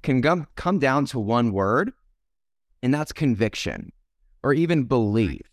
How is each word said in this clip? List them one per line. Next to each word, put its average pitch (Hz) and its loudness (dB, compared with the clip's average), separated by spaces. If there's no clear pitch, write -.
can 131 2
come, 156 0
come 185 -2
down 135 2
to 127 -6
one 113 0
word, 110 0
and 123 2
that's 151 -2
conviction 110 -2
or 139 2
even 160 2
belief 110 0